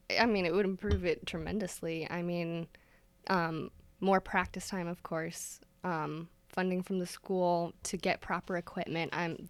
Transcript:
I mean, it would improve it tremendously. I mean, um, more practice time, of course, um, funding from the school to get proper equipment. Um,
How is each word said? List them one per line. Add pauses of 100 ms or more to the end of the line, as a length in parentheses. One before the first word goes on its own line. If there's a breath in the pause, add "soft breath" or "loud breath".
(200)
I
mean,
it
would
improve
it
tremendously.
I
mean, (600 soft breath)
um, (300)
more
practice
time,
of
course, (240)
um, (220)
funding
from
the
school
to
get
proper
equipment.
Um,